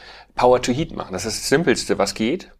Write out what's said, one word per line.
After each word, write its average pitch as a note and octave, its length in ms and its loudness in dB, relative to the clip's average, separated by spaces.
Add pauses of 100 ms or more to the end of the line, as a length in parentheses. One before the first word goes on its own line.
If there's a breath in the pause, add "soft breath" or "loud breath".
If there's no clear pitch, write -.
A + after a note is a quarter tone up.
(340 loud breath)
Power B2+ 300 4
to B2+ 80 0
Heat C3+ 240 -4
machen. - 180 -8
Das F2+ 140 -6
ist - 140 -6
das - 80 -4
Simpelste, B2+ 500 2
was - 160 0
geht. C3 440 -4